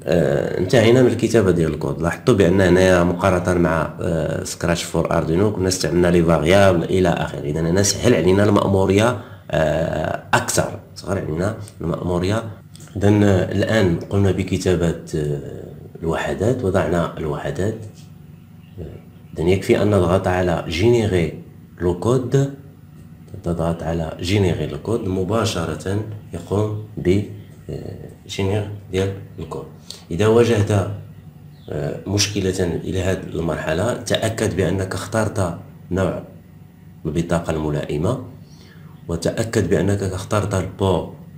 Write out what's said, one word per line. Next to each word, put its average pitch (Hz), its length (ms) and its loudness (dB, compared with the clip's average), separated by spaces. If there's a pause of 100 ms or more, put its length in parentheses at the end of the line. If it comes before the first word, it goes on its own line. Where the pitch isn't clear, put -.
آه، 73 540 0
انتهينا 117 440 6
من 123 60 6
الكتابة 107 420 2
ديال 80 240 2
الكود. 73 280 -6
لاحظتوا 85 320 2
بأن 95 260 4
هنايا 90 420 6
مقارنة 87 580 2
مع، 80 400 0
آه، 82 440 -2
سكراتش - 380 -2
فور - 340 0
أردوينو 85 360 2
كنا 92 160 0
استعملنا 87 400 2
لي 87 140 4
variable 85 640 4
إلى 92 240 2
آخره. 76 320 -2
إذن 76 260 -2
هنا 92 160 2
سهل 110 320 2
علينا 92 300 4
المأمورية، 98 760 2 (300)
آه، 78 720 -2 (120)
أكثر، - 460 -2 (140)
سهل - 240 -6
علينا 85 380 -4 (240)
المأمورية. 90 640 -2 (540)
إذن، 104 260 4
آه، 95 300 4
الآن 98 480 4 (100)
قمنا 98 200 4
بكتابة، 90 720 0 (120)
آه، 73 500 -4 (380)
الوحدات، 90 640 -2
وضعنا 87 540 0
الوحدات. 78 560 -4 (1600)
إذن 80 100 0
يكفي 98 340 4
أن 104 80 2
نضغط 95 360 4
على 90 420 0
جينيري 92 720 2 (380)
لو 87 180 0
كود، 131 560 0 (880)
تضغط 82 400 -4
على 82 380 -6
جينيري 87 460 0
لو 73 120 -8
كود 107 300 -4
مباشرة 92 960 -2 (300)
يقوم 107 500 -4 (120)
ب، 98 260 2 (480)
آه، 67 240 -10 (340)
جينير 101 420 -4 (220)
ديال 95 200 -2 (260)
الكود. 76 280 -10 (440)
إذا 87 160 0
واجهت، 113 440 4 (1000)
آه، 73 360 -6
مشكلة 95 540 -2
إلى 85 420 -2
هذه 92 180 -2 (140)
المرحلة 82 600 -2
تأكد 107 640 -2
بأنك 92 380 0
اخترت 101 640 -2 (320)
نوع 87 320 -2 (840)
البطاقة 82 440 -2
الملائمة، 78 760 -2 (840)
وتأكد 92 640 -2
بأنك 98 320 0
اخترت 101 520 -2
البو 92 540 0 (300)